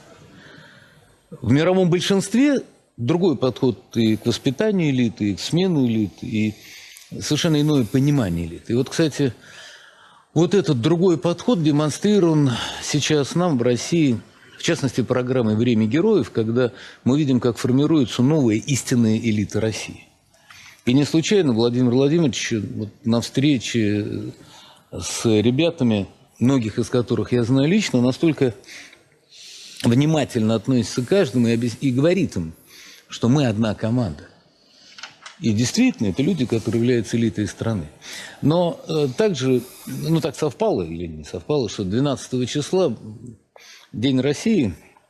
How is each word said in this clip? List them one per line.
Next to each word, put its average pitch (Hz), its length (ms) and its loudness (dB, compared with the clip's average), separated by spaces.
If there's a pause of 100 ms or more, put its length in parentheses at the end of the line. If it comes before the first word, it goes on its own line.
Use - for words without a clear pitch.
(1300)
В 117 200 -4
мировом 180 380 2
большинстве 202 720 2 (360)
другой 165 380 0
подход 127 420 0 (200)
и 110 180 4
к - 100 -6
воспитанию 160 640 0
элит, 123 320 -2
и 101 140 -2
к - 40 -10
смене 165 460 0
элит, 110 260 0 (100)
и 107 340 -2 (640)
совершенно 151 400 0
иное 147 240 2
понимание 113 640 0
элит. 82 220 -12
И 110 40 -4
вот, 127 160 -2
кстати, 143 440 0 (1000)
вот 170 200 2
этот 151 280 2
другой 170 360 2
подход 170 440 0
демонстрирован 151 880 2 (300)
сейчас 147 540 0
нам 170 220 2
в 120 40 0
России, 123 580 2 (380)
в - 60 -14
частности, 143 380 -2
программой 123 540 0
«Время 110 320 2
героев», 165 440 0
когда 113 400 0 (320)
мы 127 140 2
видим, 135 220 2
как 120 180 0
формируются 135 680 2
новые 127 360 4
истинные 117 580 0 (120)
элиты 107 300 -2
России. - 460 -6 (800)
И 120 80 4
не 143 100 6
случайно 160 500 2
Владимир 120 380 2
Владимирович 143 600 2 (220)
вот 107 140 -8 (140)
на 113 180 0
встрече 110 1120 -2 (580)
с - 340 -6
ребятами, 117 840 2 (320)
многих 120 400 0
из 113 100 -4
которых 120 420 -2
я 123 120 2
знаю 135 240 2
лично, 175 340 0
настолько 131 520 0 (1300)
внимательно 120 720 2
относится 120 460 -2
к 117 60 -4
каждому 127 400 2
и 117 60 2
объяс-, 117 260 -2
и 139 120 -2
говорит 156 440 0
им, 82 180 -6 (540)
что - 220 -2
мы 143 160 4
одна 110 300 0
команда. 110 480 -4 (1160)
И 120 140 0
действительно, 123 540 0
это 95 140 -2
люди, 151 240 0
которые 113 360 -2
являются 120 340 0
элитой 107 320 -2
страны. 95 400 -6 (540)
Но, 165 460 0
э, 151 280 -2
также, 131 460 0 (240)
ну, 143 340 -2
так 147 160 -4
совпало 156 480 -2
или 82 240 -8
не 78 160 -12
совпало, 110 460 -4
что 104 160 -6
двенадцатого 123 600 -2
числа, 147 500 -2 (960)
День 131 260 0
России, 143 560 0 (340)